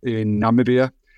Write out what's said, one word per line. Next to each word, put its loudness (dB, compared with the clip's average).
in -4
Namibia, 2